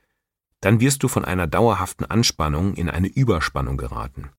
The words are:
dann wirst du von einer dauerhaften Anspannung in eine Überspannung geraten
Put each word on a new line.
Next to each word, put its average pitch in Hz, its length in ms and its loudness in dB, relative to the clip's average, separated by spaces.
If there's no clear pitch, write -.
dann 107 200 4
wirst 135 240 2
du 123 40 2
von - 160 0
einer 90 240 -2
dauerhaften 92 580 0
Anspannung 90 680 0
in 85 140 -4
eine 92 180 0
Überspannung 80 720 0
geraten - 600 -10